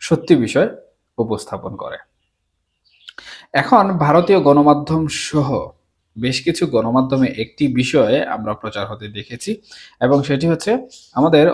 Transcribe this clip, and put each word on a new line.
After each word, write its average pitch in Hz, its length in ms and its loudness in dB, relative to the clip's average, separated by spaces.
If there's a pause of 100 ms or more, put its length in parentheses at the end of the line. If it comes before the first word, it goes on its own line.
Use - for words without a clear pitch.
সত্যি 165 340 0
বিষয় 135 340 0 (480)
উপস্থাপন 101 580 -6
করে। - 220 -12 (1600)
এখন 202 240 4 (200)
ভারতীয় 175 340 4
গণমাধ্যম 147 640 2 (240)
সহ 143 220 -2 (640)
বেশ 127 300 -4
কিছু 165 220 -2
গণমাধ্যমে 127 600 0 (160)
একটি - 200 -6 (160)
বিষয়ে 127 380 2 (180)
আমরা 107 180 -6
প্রচার 107 380 -8
হতে 104 140 -14 (120)
দেখেছি, 120 340 -10 (500)
এবং 135 220 4
সেটি 139 240 -2
হচ্ছে 165 240 -2 (420)
আমাদের 151 400 4